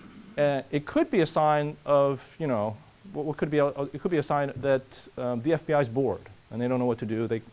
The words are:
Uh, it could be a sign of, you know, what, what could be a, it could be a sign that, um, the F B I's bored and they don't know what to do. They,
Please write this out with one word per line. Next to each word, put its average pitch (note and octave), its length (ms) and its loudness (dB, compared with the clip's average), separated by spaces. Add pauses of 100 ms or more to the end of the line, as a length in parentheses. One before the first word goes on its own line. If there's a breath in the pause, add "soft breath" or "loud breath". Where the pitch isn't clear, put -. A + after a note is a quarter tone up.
(380)
Uh, C#3+ 240 2 (100)
it D3 140 -2
could - 260 0
be F4 80 4
a D#3 60 4
sign D3+ 600 2
of, C#3 540 2
you D#3+ 80 -2
know, G#2+ 280 0 (380)
what, D3 120 -6
what D3+ 120 -4
could - 140 -4
be D3 80 2
a, C#3+ 80 4
it C#3 340 -6
could F#3+ 100 -2
be E3+ 60 2
a C#3 60 2
sign C#3+ 320 0
that, C3+ 260 2 (360)
um, B2 240 -2
the D#3 120 0
F D3+ 120 -2
B D#3+ 80 0
I's C#3+ 140 2
bored A2+ 340 -2 (280)
and A2+ 100 -8
they B2 80 0
don't B2+ 120 0
know B2+ 60 0
what A#2+ 140 0
to - 60 -6
do. A2+ 220 -2
They, A2+ 140 -2 (120)